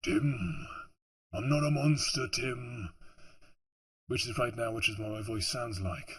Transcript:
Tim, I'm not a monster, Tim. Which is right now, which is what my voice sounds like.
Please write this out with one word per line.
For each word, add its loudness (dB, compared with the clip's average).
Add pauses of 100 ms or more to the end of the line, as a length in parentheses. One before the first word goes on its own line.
Tim, 2 (640)
I'm 0
not 4
a 4
monster, 4
Tim. -4 (1160)
Which -2
is -2
right 2
now, 0
which 0
is 0
what -4
my -4
voice -2
sounds -4
like. -4